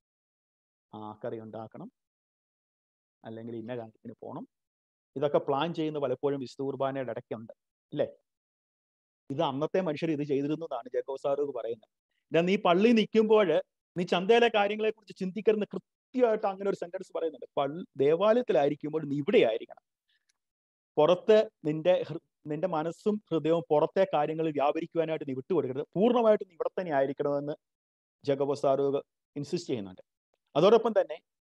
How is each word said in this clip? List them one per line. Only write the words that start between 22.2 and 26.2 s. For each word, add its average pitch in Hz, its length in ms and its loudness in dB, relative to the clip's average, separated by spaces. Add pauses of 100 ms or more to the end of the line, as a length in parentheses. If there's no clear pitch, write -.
നിന്റെ 156 200 -4
മനസ്സും 170 540 -2 (100)
ഹൃദയവും 165 380 2
പുറത്തെ 160 440 2
കാര്യങ്ങൾ 156 380 0
വ്യാപരിക്കുവാനായിട്ട് 156 760 -2
നീ 131 40 -4
വിട്ടുകൊടുക്കരുത്, 131 600 -4
പൂർണ്ണമായിട്ട് 214 560 2